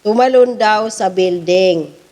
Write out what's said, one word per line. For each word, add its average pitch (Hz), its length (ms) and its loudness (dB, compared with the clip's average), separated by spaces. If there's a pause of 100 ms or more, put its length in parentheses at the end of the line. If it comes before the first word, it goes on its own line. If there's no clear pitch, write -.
Tumalon 247 560 2
daw 214 320 0
sa 202 240 -4
building. 180 720 0 (280)